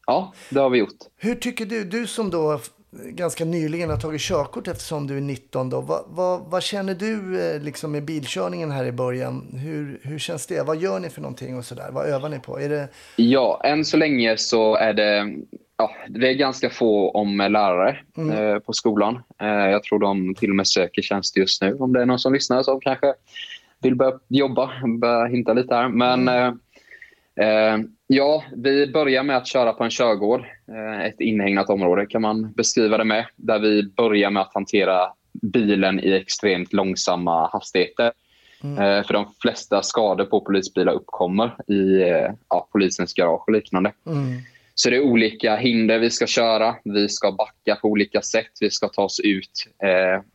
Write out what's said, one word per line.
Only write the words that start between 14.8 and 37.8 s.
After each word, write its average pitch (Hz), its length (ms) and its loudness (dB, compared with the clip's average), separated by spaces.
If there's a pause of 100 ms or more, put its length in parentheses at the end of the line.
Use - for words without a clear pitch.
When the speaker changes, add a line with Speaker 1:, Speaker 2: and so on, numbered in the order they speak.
Speaker 1:
det, 104 400 2 (440)
ja, 110 140 0 (180)
det 123 200 0
är 131 40 2
ganska 131 360 0
få 104 420 2
om 101 260 0
lärare, 101 600 2 (200)
Speaker 2:
Mm. 156 140 -2 (220)
Speaker 1:
eh, 107 60 -2
på - 140 -8
skolan. 110 460 0 (220)
Eh, 104 60 -2
jag 104 360 2
tror 104 160 0
de 98 360 0
till 101 140 -2
och 98 60 2
med 95 120 0
söker 92 340 0
tjänster 98 400 -2
just - 200 0
nu, 98 180 2
om 127 140 0
det 123 80 4
är 120 40 2
någon 127 140 2
som 131 140 2
lyssnar 131 300 0
som 135 160 0
kanske 135 340 0 (680)
vill 127 140 2
börja 131 320 2
jobba, 127 440 0 (300)
börja 120 240 2
hinta 120 280 0
lite 123 220 2
här. 123 140 2
Men, 123 380 2
Speaker 2:
Mm. 123 260 2 (840)
Speaker 1:
eh, 107 120 2
eh, 110 300 4 (300)
ja, 143 360 4 (120)
vi 139 360 2
börjar 135 320 2
med 139 140 0
att 123 100 -4
köra 120 260 2
på 123 100 -4
en 113 60 0
körgård, 113 520 2 (300)
eh, 107 340 -8
ett 110 160 -8
inhägnat 98 480 2
område 95 360 2
kan 113 160 -2
man 110 300 -2
beskriva 110 460 2
det 110 60 2
med, 110 220 0 (100)
där 110 240 0
vi 107 240 4
börjar 104 460 2
med 98 120 0
att - 120 -6
hantera 92 560 2 (320)
bilen 98 580 2
i 95 140 2
extremt 92 600 -2
långsamma 87 760 0
hastigheter. 107 640 -2 (520)